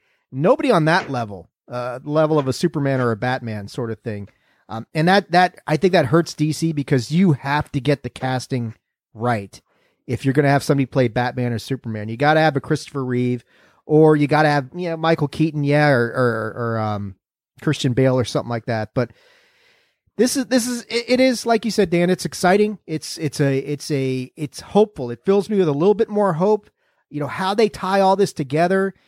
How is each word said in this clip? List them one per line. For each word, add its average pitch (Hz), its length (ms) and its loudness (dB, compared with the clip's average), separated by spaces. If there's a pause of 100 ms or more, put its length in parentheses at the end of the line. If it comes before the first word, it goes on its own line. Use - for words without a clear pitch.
(300)
nobody 247 400 2
on 165 160 4
that 165 240 0
level, 104 400 -8 (200)
uh, 123 340 -8
level 151 340 2
of 135 100 -2
a 127 60 0
Superman 139 460 -2
or 120 100 0
a 110 60 -2
Batman 113 520 -6
sort 117 220 -8
of 107 100 -10
thing. 104 280 -10 (420)
Um, 113 240 -10
and 160 140 0
that, 196 240 2
that, 180 340 2
I 156 100 0
think 175 160 0
that 165 140 4
hurts 160 280 2
D 151 180 -2
C 165 200 -4
because 139 380 -2
you 175 220 4
have 143 400 -4
to 139 80 -4
get 139 220 -2
the 127 80 -8
casting 123 640 -6 (380)
right 110 480 -6 (460)
if 123 180 -6
you're 135 80 0
gonna 143 160 4
have 139 140 4
somebody 139 240 2
play 127 220 2
Batman 123 440 -4
or 110 60 -4
Superman. 110 500 -8
You 113 80 -8
gotta 151 240 2
have 156 160 2
a 135 60 -4
Christopher 143 420 -6
Reeve, 123 400 -2 (400)
or 156 320 6
you 147 100 2
gotta 151 220 4
have, 143 260 0
you 175 140 -6
know, 165 80 -4
Michael 160 320 0
Keaton, 151 360 -2
yeah, 147 260 4
or, 120 160 4
or, 113 500 -2
or, 117 220 -4
um, 104 360 -4 (460)
Christian 143 320 0
Bale 131 260 2
or 120 60 0
something - 240 -6
like 117 180 -6
that. 110 280 -6
But 123 160 -2 (1040)
this 247 200 2
is, 262 100 -4
this 240 200 0
is, 240 180 -8
it, 233 240 -6
it 247 120 4
is, 262 240 2
like 233 200 0
you 226 60 -4
said, 190 200 0
Dan, 175 180 2
it's 185 160 0
exciting. 202 640 0
It's, 156 320 -8
it's 156 220 -4
a, 139 180 2
it's 143 320 -6
a, 131 460 -4
it's 147 240 -10
hopeful. 202 500 0
It 120 140 -12
fills 196 260 0
me 208 80 0
with 180 100 2
a 147 40 2
little 175 220 2
bit 214 140 -2
more 202 260 0
hope. 202 360 0 (400)
You 147 100 -8
know, 147 60 -4
how 190 280 -4
they 214 140 4
tie 196 320 -2
all 190 160 4
this 196 160 0
together 175 600 0 (140)